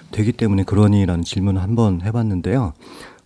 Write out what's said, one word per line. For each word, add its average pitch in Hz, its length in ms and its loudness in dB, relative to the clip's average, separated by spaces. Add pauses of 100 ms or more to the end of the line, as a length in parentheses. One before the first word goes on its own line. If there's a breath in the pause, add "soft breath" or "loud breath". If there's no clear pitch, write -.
(100)
되기 110 220 -2
때문에 101 320 0
그러니?"라는 98 600 2
질문을 95 380 -2
한번 101 400 0
해봤는데요. 104 720 -2 (520 loud breath)